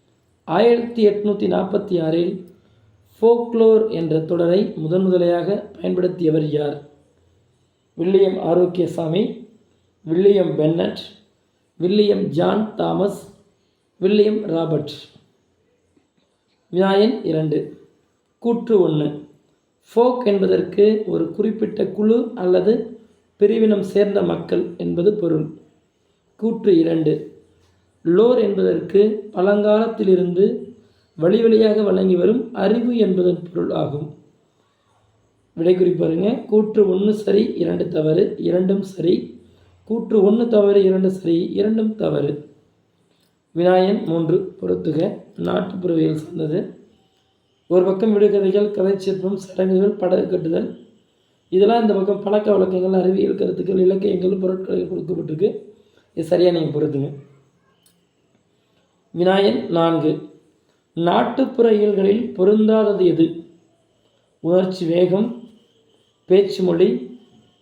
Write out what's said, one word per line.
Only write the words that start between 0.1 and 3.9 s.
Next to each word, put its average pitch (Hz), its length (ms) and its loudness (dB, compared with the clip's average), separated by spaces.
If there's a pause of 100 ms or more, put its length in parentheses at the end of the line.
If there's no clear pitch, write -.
ஆயிரத்தி 226 640 2
எட்நூத்தி 202 400 -2
நாற்பத்தி 185 540 -2
ஆறில் 170 440 -4 (760)
ஃபோக்லோர் 226 680 4